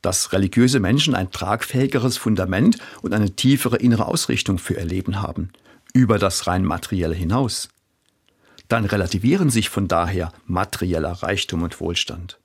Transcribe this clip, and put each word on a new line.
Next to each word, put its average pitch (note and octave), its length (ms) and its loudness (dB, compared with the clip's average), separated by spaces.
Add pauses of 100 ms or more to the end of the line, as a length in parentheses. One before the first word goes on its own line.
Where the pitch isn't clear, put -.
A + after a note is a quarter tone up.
Dass - 320 -2
religiöse A#2 480 4
Menschen B2 340 2
ein F#2 160 -2
tragfähigeres B2 840 -2
Fundament G2+ 640 2 (240)
und - 100 -4
eine G#2 240 0
tiefere B2+ 400 2
innere A#2 300 2
Ausrichtung G#2+ 520 -2
für - 160 -4
ihr F2 120 -6
Leben F#2+ 340 -4
haben, E2+ 300 -6 (420)
über A2+ 260 4
das F#2+ 280 0
rein F#2 180 2
materielle E2+ 500 -2
hinaus. G2+ 540 -2 (1000)
Dann A2+ 160 2
relativieren G#2+ 680 2
sich A2 180 2
von G2 200 -2
daher F2 440 0 (140)
materieller F2+ 680 -2
Reichtum F2+ 500 -4
und E2+ 180 -6
Wohlstand. F2 640 -6